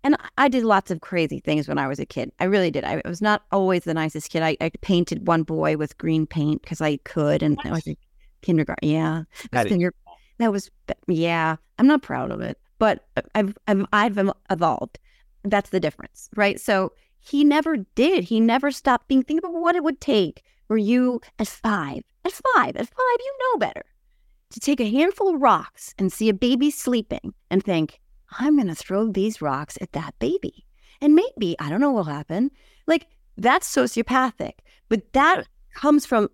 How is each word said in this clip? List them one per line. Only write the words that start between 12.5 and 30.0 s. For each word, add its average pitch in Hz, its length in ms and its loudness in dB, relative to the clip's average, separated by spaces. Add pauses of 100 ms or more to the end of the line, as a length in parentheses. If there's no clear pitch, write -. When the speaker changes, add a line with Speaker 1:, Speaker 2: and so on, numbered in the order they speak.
Speaker 1:
but - 280 2 (280)
I've, 208 240 -2 (100)
I've, 196 240 2
I've 208 280 0
em-, 196 120 2 (200)
evolved. 165 480 -2 (440)
That's 202 280 -2
the 185 80 0
difference, - 560 -8
right? 202 260 0
So 190 320 0 (260)
he 285 240 0
never 302 340 4 (180)
did. 320 280 2
He 220 160 -2
never 254 320 2
stopped - 360 -2
being, 262 160 2
think 311 160 -2
about 349 140 -8
what 339 220 0
it 349 80 -2
would 294 160 -2
take 208 440 0 (240)
for 220 100 0
you 240 420 2 (200)
at 214 80 -2
five, 175 560 -6 (200)
at 370 80 -4 (240)
five, - 220 2
at 233 100 -6
five, 494 320 0
you 539 220 -8
know 508 160 0
better, - 260 -2 (680)
to - 80 -16
take 277 200 0
a 226 100 0
handful 349 440 2
of 277 80 -2
rocks - 560 0
and 190 160 -2
see 220 160 0
a 208 40 2
baby 247 380 2
sleeping - 640 -4 (160)
and 185 140 2
think, 165 360 -2 (380)
"I'm 294 200 2
gonna 190 180 0
throw 208 340 -4
these 196 320 -2
rocks 147 380 -6
at - 140 -12
that - 260 -8